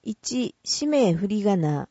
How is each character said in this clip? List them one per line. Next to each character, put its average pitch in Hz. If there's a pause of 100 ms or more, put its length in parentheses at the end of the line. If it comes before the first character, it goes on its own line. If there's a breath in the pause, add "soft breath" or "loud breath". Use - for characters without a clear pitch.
一、 - (100)
氏 -
名 262
振 190
り 208
仮 196
名。 147